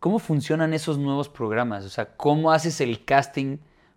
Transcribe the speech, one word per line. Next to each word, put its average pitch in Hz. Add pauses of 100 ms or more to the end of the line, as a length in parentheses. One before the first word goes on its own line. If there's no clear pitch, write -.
cómo 202
funcionan 160
esos 156
nuevos 139
programas, 110
o -
sea, -
cómo 156
haces 160
el 120
casting, 139 (400)